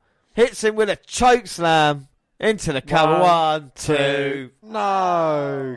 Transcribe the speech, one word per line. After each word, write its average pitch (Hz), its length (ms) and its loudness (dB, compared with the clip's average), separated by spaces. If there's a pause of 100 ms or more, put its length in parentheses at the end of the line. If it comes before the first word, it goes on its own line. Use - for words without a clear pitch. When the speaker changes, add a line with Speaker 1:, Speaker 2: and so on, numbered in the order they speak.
(340)
Speaker 1:
hits 233 280 0
him 214 140 0
with 214 120 0
a 165 80 -4
choke 240 520 0
slam 151 600 0 (300)
into 202 340 -2
the 135 80 -2
cover. 160 340 2
Speaker 2:
One, 160 80 2
Speaker 1:
One, 156 520 2
two. 151 220 -2
Speaker 2:
two. 139 540 -2 (120)
No, 165 1160 -2